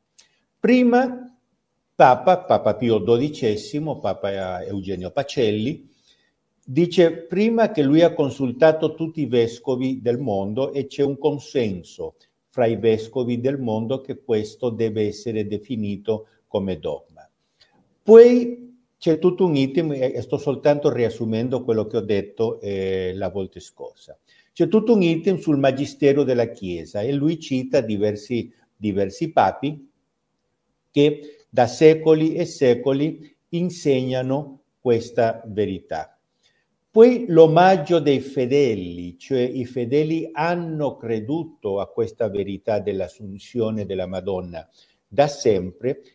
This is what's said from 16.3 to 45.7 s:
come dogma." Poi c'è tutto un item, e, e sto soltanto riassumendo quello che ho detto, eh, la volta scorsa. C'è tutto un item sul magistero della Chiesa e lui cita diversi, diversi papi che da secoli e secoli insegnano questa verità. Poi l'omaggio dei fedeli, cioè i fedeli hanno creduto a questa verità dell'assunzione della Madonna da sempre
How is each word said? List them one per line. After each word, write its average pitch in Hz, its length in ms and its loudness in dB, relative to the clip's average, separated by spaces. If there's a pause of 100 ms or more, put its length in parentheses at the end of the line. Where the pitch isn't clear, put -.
come 98 300 -4
dogma." - 480 -12 (760)
Poi 240 640 8 (300)
c'è 156 200 2
tutto 180 280 2
un 156 100 0
item, 139 360 0
e, 131 200 -2
e 120 100 -6
sto 135 160 -4
soltanto 147 540 0
riassumendo 117 680 -2
quello 110 240 0
che 113 120 -4
ho 107 40 -4
detto, 101 580 -4
eh, 95 540 -4
la 95 160 -6
volta 95 300 -10
scorsa. - 580 -20 (340)
C'è 175 140 0
tutto 220 280 2
un 202 80 4
item 165 360 0
sul 151 180 0
magistero 139 680 2
della 120 260 0
Chiesa 90 500 -8
e 123 120 -4
lui 151 260 -2
cita 131 420 -2
diversi, 107 720 -4 (240)
diversi 98 540 -4
papi 139 580 -2 (1000)
che - 580 0
da 120 200 2
secoli 156 640 4
e 170 100 -2
secoli 139 920 -2 (140)
insegnano 135 1120 -4 (180)
questa 113 640 -2
verità. 95 720 -8 (720)
Poi 233 380 6
l'omaggio 165 720 6
dei 139 180 2
fedeli, 101 1000 -2
cioè 131 220 -4
i 123 240 -4
fedeli 147 680 -2
hanno 160 640 -4
creduto 113 800 -6
a 95 100 -6
questa 110 400 -4
verità 101 520 -4
dell'assunzione 101 1080 -6
della 92 200 -6
Madonna 90 640 -8 (380)
da 139 220 0
sempre 110 760 -2 (120)